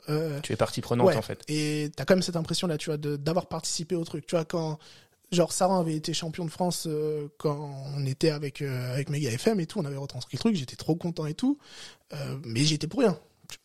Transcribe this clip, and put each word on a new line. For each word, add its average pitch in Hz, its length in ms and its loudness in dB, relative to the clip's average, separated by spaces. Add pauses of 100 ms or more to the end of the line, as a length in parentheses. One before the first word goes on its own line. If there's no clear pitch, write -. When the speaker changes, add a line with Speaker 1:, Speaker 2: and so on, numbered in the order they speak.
Speaker 1:
euh, 151 340 -2
Speaker 2:
Tu - 100 -4
es 110 40 2
partie - 240 2
prenante, 120 260 4
Speaker 1:
ouais. 170 100 8
Speaker 2:
en 110 60 2
fait. - 260 -8
Speaker 1:
Et 151 460 0
t'as - 100 -6
quand 190 100 6
même 185 80 4
cette 170 140 -2
impression-là, 165 400 0
tu - 140 -4
vois, 151 60 0
de, 147 200 -2
d'avoir 160 300 0
participé 165 480 -4
au 165 100 0
truc. 156 220 -8
Tu - 80 -2
vois, 165 100 2
quand, 160 360 -2 (500)
genre, 175 220 4
Saran 185 260 4
avait 160 160 0
été 156 180 -4
champion 170 320 -4
de 156 60 -4
France, 175 380 -2
euh, 151 400 -2 (100)
quand 147 340 -2 (240)
on 143 80 0
était 135 260 4
avec, 147 300 -4
euh, 127 340 -4
avec 143 160 -2
Mega 143 280 0
F - 80 0
M 220 140 4
et 160 60 0
tout, - 120 -6
on 165 60 0
avait 139 120 -6
retranscrit 135 400 -8
le - 40 -4
truc, 226 160 4
j'étais 127 200 -6
trop 160 200 0
content 170 300 -4
et 151 80 -4
tout, 285 240 2 (540)
euh, - 40 -10 (280)
mais 117 200 2
j'y 156 100 4
étais 151 140 -2
pour 240 100 -2
rien, 202 180 6 (480)